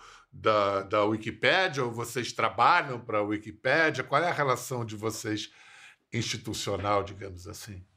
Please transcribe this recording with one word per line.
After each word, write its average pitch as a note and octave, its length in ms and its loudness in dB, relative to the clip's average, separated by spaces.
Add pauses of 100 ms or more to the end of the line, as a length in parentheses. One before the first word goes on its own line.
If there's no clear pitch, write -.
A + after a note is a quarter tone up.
(320)
da, G2+ 520 2
da G#2 200 2
Wikipédia, C3 800 0
ou A#2 80 -4
vocês A#2 400 -6
trabalham B2 680 4
pra G#2+ 240 -2
Wikipédia? C3 800 0
Qual C#3 200 2
é F3 80 0
a - 20 0
relação B2+ 500 0
de A2 140 -8
vocês G#2+ 540 -4 (600)
institucional, G2+ 920 -2
digamos F#2 420 -12
assim? F#2 360 -14 (140)